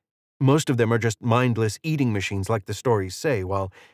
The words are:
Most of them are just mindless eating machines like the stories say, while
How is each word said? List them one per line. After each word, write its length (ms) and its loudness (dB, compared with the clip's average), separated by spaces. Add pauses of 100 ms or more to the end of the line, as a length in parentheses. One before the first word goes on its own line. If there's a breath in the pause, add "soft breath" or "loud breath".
(400)
Most 300 4
of 80 0
them 140 4
are 60 4
just 240 -2
mindless 600 0
eating 280 0
machines 380 -4
like 160 -2
the 80 -8
stories 420 -2
say, 280 -2
while 280 -4 (220 loud breath)